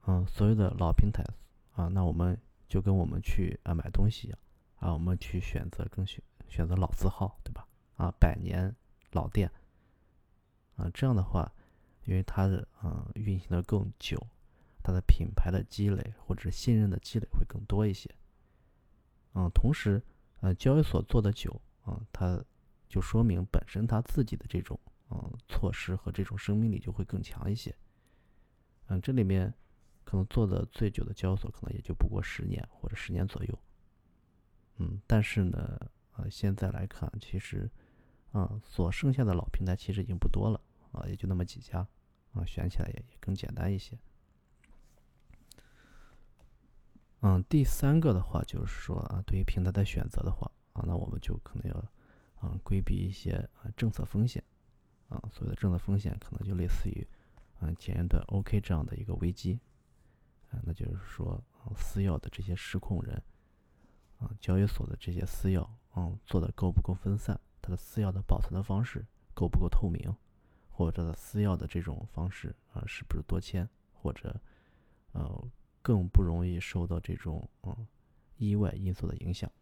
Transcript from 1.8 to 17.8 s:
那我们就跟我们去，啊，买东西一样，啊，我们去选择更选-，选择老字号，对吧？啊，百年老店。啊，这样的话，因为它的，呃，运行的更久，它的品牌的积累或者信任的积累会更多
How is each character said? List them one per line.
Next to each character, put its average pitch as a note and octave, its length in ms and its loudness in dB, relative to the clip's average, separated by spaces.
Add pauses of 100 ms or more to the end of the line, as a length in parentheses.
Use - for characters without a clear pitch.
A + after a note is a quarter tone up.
那 F#2+ 140 2
我 E2+ 80 4
们 F2 300 2 (260)
就 G2 140 2
跟 F#2+ 160 4
我 F2+ 80 4
们 D2+ 160 -2
去， - 420 2
啊， E2+ 120 0
买 - 160 -2
东 G#2 200 6
西 - 160 -8
一 A2 40 -8
样， G#2 80 -10 (380)
啊， F2+ 140 0
我 D#2+ 60 2
们 F2 220 2
去 - 200 -4
选 - 300 -4
择 - 220 -6
更 F#2+ 160 -4
选-， - 160 -10 (260)
选 E2 180 0
择 F2 80 0
老 F#2 180 2
字 - 180 4
号， - 340 -4
对 - 80 -6
吧？ - 160 -12 (280)
啊， - 220 0
百 - 180 10
年 F#2 380 -2 (360)
老 - 180 -2
店。 F#2+ 220 2 (1300)
啊， F#2 180 -4
这 - 120 0
样 B2+ 80 4
的 F#2+ 80 6
话， - 300 0 (540)
因 F#2+ 80 0
为 F#2 80 4
它 F#2+ 240 2
的， F#2+ 200 0 (140)
呃， E2 260 -4 (100)
运 G#2 220 -2
行 - 120 -8
的 F2 120 2
更 G2 360 0
久， - 200 -4 (640)
它 F#2 120 2
的 F#2 120 2
品 - 300 8
牌 - 140 4
的 F#2+ 140 0
积 G2+ 260 0
累 G2+ 260 -2
或 - 180 -4
者 - 140 -4
信 - 260 2
任 G#2+ 140 4
的 F2 120 0
积 - 180 -4
累 G#2+ 120 -4
会 - 140 4
更 - 220 -6
多 G#2+ 200 2